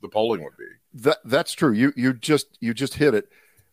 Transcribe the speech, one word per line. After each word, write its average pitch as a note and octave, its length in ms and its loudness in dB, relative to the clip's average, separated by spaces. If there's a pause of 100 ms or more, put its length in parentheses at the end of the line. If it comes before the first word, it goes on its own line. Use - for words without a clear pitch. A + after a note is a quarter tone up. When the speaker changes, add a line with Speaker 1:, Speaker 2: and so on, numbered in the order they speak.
Speaker 1:
the G2 60 -12
polling A2 340 -2
would C#2+ 160 -16
be. - 60 -16 (380)
Speaker 2:
That, C#3+ 220 2
that's C#3 280 -2
true. D3+ 200 2
You, B2+ 240 2
you B2+ 160 2
just, C#3 480 -2
you A#2 140 -4
just B2+ 200 -6
hit C#3+ 200 2
it. G#2 140 0 (440)